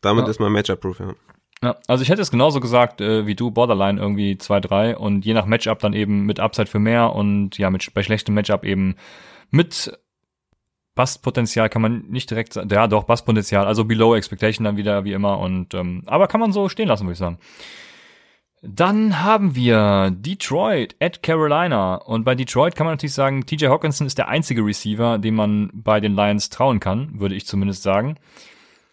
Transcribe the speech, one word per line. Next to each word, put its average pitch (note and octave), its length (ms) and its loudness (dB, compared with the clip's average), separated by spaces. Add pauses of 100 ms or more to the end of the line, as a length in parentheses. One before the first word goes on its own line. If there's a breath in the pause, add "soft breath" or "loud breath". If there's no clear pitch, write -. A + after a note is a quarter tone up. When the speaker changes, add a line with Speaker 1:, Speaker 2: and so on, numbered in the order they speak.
Speaker 1:
Damit A2 240 2
Speaker 2:
Ja. A2+ 60 -2
Speaker 1:
ist G#2+ 100 -4
man G#2 120 2
Matchup-proof, F#2+ 480 -2
ja. F#2+ 120 -10 (480)
Speaker 2:
Ja, A#2+ 160 -4 (120)
also B2+ 140 2
ich B2 60 0
hätte F#3+ 140 2
es - 80 -4
genauso C#3 300 2
gesagt, A#2+ 400 2
äh, G#2+ 260 0
wie G#2 80 -2
du, A#2+ 160 -2
Borderline G2+ 500 2
irgendwie G2+ 380 -2
zwei, G2+ 220 0
drei G#2 360 0
und G2+ 300 -2
je A2 80 2
nach A2 100 2
Matchup A2+ 360 0
dann G#2 120 0
eben G2+ 320 0
mit G#2 140 -2
Upside G#2+ 300 -2
für A2 100 -2
mehr A2+ 360 2
und G2+ 440 -2
ja, G2 100 0
mit F#2 140 -2
sch-, - 100 -12
bei G2+ 120 -2
schlechtem G#2+ 320 0
Matchup G2+ 280 0
eben G2 300 0 (560 loud breath)
mit - 420 0 (1000)
Bust-Potenzial A#2 720 -2
kann - 140 -2
man A2+ 260 -2
nicht B2 220 -8
direkt A2+ 220 -6
sa-, F#2+ 180 -8
ja G#2 160 4
doch, G#2 180 2
Bust-Potenzial, G#2+ 640 2
also A2 180 2
below A2+ 300 4
expectation G#2+ 500 -2
dann G#2 120 -2
wieder G2+ 280 0
wie G2+ 80 -4
immer G2 280 0
und, F#2 340 -4
ähm, F2+ 320 -6
aber F#3 220 2
kann A3 120 0
man A3+ 120 0
so G3 160 0
stehen A3 180 -4
lassen, G2+ 220 0
würd E2+ 60 -4
ich E2 40 -14
sagen. F2 200 -6 (1200 loud breath)
Dann F3+ 600 0
haben G3+ 320 2
wir G#2 560 4
Detroit C#3+ 880 -2
at E3+ 240 -4
Carolina D3+ 720 2
und A2+ 260 -4
bei B2+ 140 2
Detroit C3 400 0
kann D#3 100 0
man E3 80 -2
natürlich C#3+ 200 -6
sagen, C3+ 320 0
T D#3 100 -4
J D3 120 2
Hawkinson D3 380 0
ist B2+ 120 -6
der - 100 -2
einzige B2+ 360 0
Receiver, G#2+ 540 0
dem A2 160 0
man G#2 400 0
bei G#2+ 240 0
den G#2 160 0
Lions G#2 360 0
trauen B2+ 280 0
kann, A2 400 -4
würde G2 160 -2
ich G2 140 -8
zumindest G2 340 -2
sagen. G#2+ 340 0 (760 soft breath)